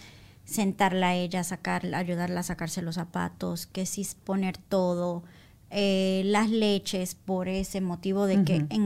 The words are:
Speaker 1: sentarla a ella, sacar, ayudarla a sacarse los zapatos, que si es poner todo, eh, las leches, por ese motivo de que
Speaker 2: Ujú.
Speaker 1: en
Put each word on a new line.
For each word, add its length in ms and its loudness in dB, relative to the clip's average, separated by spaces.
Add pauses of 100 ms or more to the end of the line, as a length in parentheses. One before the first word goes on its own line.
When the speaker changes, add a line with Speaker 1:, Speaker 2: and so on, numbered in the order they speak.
(440)
Speaker 1:
sentarla 680 0
a 60 2
ella, 280 -2
sacar, 400 -4 (120)
ayudarla 460 -2
a 20 -6
sacarse 400 -6
los 120 -4
zapatos, 680 -4
que 220 -6
si 140 -6
es 120 -8
poner 460 -2
todo, 640 0 (480)
eh, 540 2
las 260 4
leches, 640 0
por 320 -4
ese 340 -2
motivo 460 0
de 160 6
que 140 4
Speaker 2:
Ujú. 120 2
Speaker 1:
en 160 2